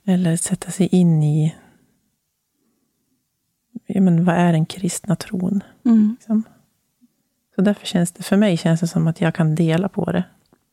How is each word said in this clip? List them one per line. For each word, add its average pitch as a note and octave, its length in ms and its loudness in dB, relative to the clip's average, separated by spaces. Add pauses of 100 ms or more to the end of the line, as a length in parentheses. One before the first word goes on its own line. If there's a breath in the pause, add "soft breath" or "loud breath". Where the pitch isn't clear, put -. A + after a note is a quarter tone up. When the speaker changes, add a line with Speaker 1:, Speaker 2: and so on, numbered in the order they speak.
Speaker 1:
eller F3+ 320 0
sätta - 340 -6
sig E3+ 200 0
in E3+ 320 4
i, D3+ 320 0 (2250 soft breath)
ja, G3 160 -2
men F3 240 4
vad E3+ 100 2
är F3 160 2
den D#3+ 140 0
kristna F#3 500 -6
tron? F#3+ 480 -4 (220)
Speaker 2:
Mm. A3 340 4
Speaker 1:
Liksom. A3 240 -2 (1120)
Så G3 60 0
därför G3+ 240 0
känns F3 260 -2
det, - 120 -16
för - 140 0
mig G3+ 200 2
känns E3 240 0
det F3+ 60 0
som E3 200 -2
att E3 140 -4
jag E3 140 0
kan D#3 200 0
dela E3 340 0
på E3+ 220 -6
det F3+ 120 -2 (500)